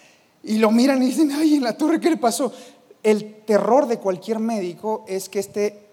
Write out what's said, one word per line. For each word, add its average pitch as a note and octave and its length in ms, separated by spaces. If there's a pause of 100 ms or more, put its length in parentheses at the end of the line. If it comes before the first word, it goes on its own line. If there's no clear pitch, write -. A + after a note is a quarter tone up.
(420)
y G#3+ 160
lo A3 120
miran B3+ 320
y B3+ 40
dicen, C#4+ 260
"Ay, D4+ 240
en C#4 60
la A3 140
torre, D#4+ 240
¿qué F4 100
le - 60
pasó?". A#3 360 (500)
El G#3+ 420
terror A3 420
de A#3 120
cualquier G3 400
médico G#3+ 720
es F#3+ 200
que G#3 100
este, G#3 400 (140)